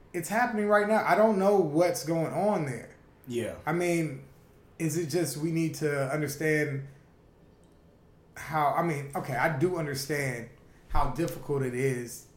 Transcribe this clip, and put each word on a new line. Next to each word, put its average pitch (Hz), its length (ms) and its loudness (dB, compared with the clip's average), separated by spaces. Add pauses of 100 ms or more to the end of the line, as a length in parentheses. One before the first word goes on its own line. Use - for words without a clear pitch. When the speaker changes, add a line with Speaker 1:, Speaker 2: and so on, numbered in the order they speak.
(120)
Speaker 1:
It's 175 160 -6
happening 214 380 0
right 208 220 4
now. 214 180 4
I 160 80 4
don't 214 240 6
know 196 180 6
what's 170 480 2
going 156 300 -2
on 180 320 0
there. 120 240 -8 (380)
Speaker 2:
Yeah. 113 260 -4 (100)
Speaker 1:
I 147 80 -2
mean, 170 520 -2 (540)
is 160 200 -2
it 175 80 -2
just 156 320 -2
we 160 140 -2
need 160 240 0
to 143 360 0
understand 151 680 0 (1500)
how, 143 420 0
I 165 60 2
mean, 143 320 -2
okay, 147 220 -6
I 147 200 2
do 175 200 0
understand 139 720 -4 (400)
how 127 220 4
difficult 143 520 -2
it 123 120 -4
is 123 520 -4 (100)